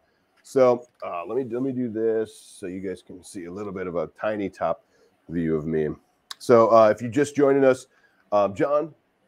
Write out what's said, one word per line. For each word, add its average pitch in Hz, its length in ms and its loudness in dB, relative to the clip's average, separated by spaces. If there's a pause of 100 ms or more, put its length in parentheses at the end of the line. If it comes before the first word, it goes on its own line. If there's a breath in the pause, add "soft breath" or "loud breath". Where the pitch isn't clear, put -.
(420)
So, 123 420 2 (200)
uh, 90 220 -8
let 107 100 -8
me, 135 80 -2
let 120 180 -8
me 135 100 -6
do 123 160 -6
this 110 480 -2 (220)
so 101 80 -12
you 92 140 -10
guys 95 220 -10
can 90 200 -20
see 90 220 -14
a 85 80 -14
little 101 200 -10
bit 92 140 -8
of 85 100 -8
a 80 120 -4 (120)
tiny 104 280 -4
top 85 360 -4 (440)
view 80 280 -2
of 76 100 -6
me. 78 220 -2 (500)
So, 113 300 6
uh, 113 200 6
if 107 140 0
you're 120 80 -8
just 139 260 -2
joining 139 280 4
us, 131 220 2 (460)
um, 101 220 2
John 147 400 -2 (340)